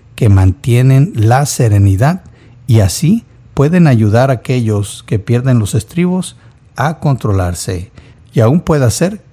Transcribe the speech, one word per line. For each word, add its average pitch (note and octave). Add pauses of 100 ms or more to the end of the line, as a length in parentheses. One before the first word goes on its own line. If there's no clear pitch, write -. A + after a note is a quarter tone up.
(160)
que A2+
mantienen A#2+
la A#2+
serenidad G#2 (420)
y A2+
así D3 (300)
pueden E3
ayudar A#2
a C3
aquellos A2
que A2
pierden A#2+
los G2+
estribos F3+ (400)
a D3+
controlarse? F#2+ (420)
Y C#3+
aún C#3+
puede C#3+
ser G3 (120)